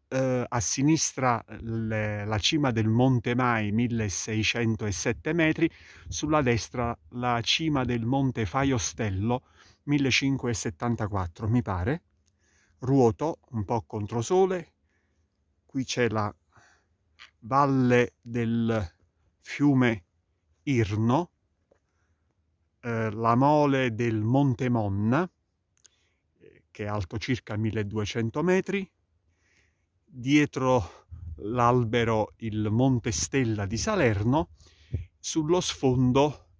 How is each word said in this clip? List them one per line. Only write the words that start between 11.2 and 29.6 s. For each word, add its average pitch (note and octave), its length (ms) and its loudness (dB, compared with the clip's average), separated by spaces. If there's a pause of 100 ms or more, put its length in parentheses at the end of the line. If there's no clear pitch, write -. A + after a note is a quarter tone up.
mi A#2+ 120 2
pare. G2+ 400 -2 (760)
Ruoto, C3+ 600 2 (100)
un A2 160 -4
po' A#2 160 -2
controsole. D#3+ 920 -2 (920)
Qui C3+ 180 -6
c'è B2 240 0
la G#2+ 260 -2 (1080)
valle B2+ 800 2
del A2+ 760 -2 (440)
fiume B2+ 680 2 (580)
Irno, A#2 680 0 (1500)
eh, A2+ 300 -4
la A2+ 240 2
mole C3+ 580 4
del A2+ 280 0
Monte B2+ 480 2
Monna, A2+ 580 0 (1120)
eh, - 320 -20
che G#2+ 140 -8
è - 20 -4
alto G#2 320 -4
circa A2+ 380 -4
milleduecento G#2+ 840 -2
metri, F#3 480 0 (1120)